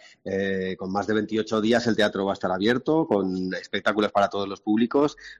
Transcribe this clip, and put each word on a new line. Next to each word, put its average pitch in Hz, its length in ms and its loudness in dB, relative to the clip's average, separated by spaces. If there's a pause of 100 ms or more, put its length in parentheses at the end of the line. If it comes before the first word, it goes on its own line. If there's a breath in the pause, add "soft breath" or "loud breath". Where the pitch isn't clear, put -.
(260 loud breath)
eh, 95 520 -4
con 92 140 -8
más 98 160 -2
de 107 60 0
veintiocho 107 480 -2
días 117 260 2
el 107 80 2
teatro 98 300 0
va 98 80 0
a - 0 -
estar 95 180 -4
abierto, 120 560 0
con 92 460 0
espectáculos 101 580 -2
para 98 160 4
todos 101 180 -4
los 98 140 -8
públicos, 120 560 2 (240 loud breath)